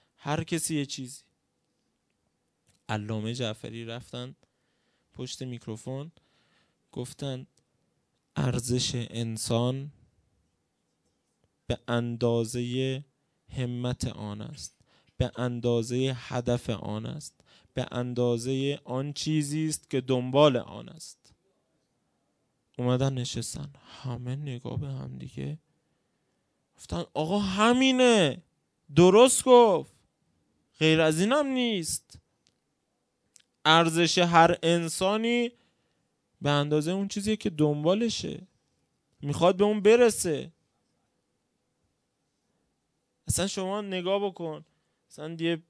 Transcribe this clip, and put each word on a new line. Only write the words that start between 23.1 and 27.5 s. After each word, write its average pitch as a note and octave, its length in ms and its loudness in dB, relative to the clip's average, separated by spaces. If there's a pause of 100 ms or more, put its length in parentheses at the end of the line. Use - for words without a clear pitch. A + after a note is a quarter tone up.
نشستن، B2+ 580 -8 (300)
همه B2 340 -8
نگاه C3 440 -8
به C#3+ 80 -6
هم C3 300 -10
دیگه، C3+ 400 -10 (1160)
گفتن: - 280 -8 (100)
«آقا D#3+ 240 -2
همینه، A3+ 1040 4 (520)